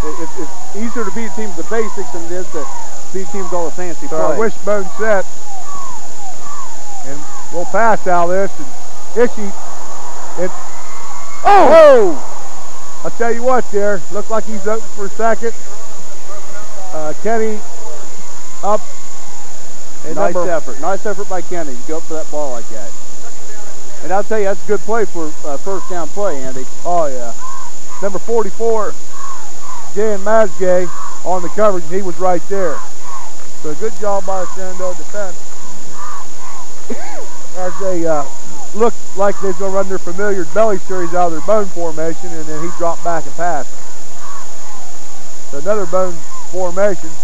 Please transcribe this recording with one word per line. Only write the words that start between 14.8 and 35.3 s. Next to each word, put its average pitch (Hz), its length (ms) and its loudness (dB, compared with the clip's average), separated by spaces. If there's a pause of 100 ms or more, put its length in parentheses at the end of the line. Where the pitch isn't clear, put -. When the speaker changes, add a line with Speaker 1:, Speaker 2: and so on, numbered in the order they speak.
Speaker 2:
for 202 160 0
a 190 40 0
second. 226 420 0 (1400)
Uh, 156 200 0 (100)
Kenny 220 360 0 (1040)
up. - 180 0 (1300)
And 156 80 0
Speaker 1:
Nice 196 200 0
Speaker 2:
number 180 160 0
Speaker 1:
effort. 147 300 0
Nice 190 260 0
effort 202 220 0
by 180 140 0
Kenny 165 320 0
to - 140 0
go 156 80 0
up 160 80 0
for 160 100 0
that 156 160 0
ball 147 220 0
like 117 160 0
that. - 220 0 (1120)
And 160 100 0
I'll 196 100 0
tell 220 160 0
you, 208 60 0
that's 196 200 0
a - 40 0
good 208 120 2
play 214 240 0
for, 165 280 0 (120)
uh, 143 120 0
first 190 340 0
down 180 180 0
play, 175 360 0
Andy. 131 200 0 (200)
Speaker 2:
Oh, 170 220 0
yeah. 120 260 0 (680)
Number 196 160 0
forty-four, 220 760 0 (1040)
Dan 208 240 0
Masgay, 196 680 0 (380)
on 180 180 0
the 170 60 0
coverage, 202 360 0
and 156 100 0
he 196 80 0
was 180 180 0
right 180 280 0
there. 185 280 0 (840)
So 151 120 0
good 220 240 0
job 202 280 0
by 190 160 0
the 170 120 0
Shenandoah 185 400 0
defense. 202 420 0 (1500)